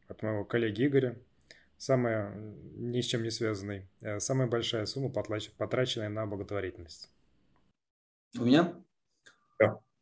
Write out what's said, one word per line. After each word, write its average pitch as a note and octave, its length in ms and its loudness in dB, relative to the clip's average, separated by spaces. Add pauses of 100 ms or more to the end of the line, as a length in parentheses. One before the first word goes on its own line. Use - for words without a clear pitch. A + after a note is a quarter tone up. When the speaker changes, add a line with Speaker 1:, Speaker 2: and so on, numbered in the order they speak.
Speaker 1:
от - 140 -16
моего G#2+ 220 -2
коллеги A#2 420 2
Игоря. C3 320 2 (600)
Самая, A2+ 560 0 (420)
ни A#2+ 240 -2
с A#2+ 60 0
чем A#2 160 0
не A2+ 80 -4
связанный. G2+ 580 -4 (140)
Э, G#2 180 -4
самая C3 280 0
большая A2+ 380 0
сумма, C3 240 -4
потлач-, G#2 460 -4
потраченная A#2 540 0
на G#2+ 160 -4
благотворительность. F#2+ 840 -6 (1300)
Speaker 2:
У A#2 60 0
меня? D#3 300 8 (840)
Speaker 3:
Да. G#2+ 220 6 (220)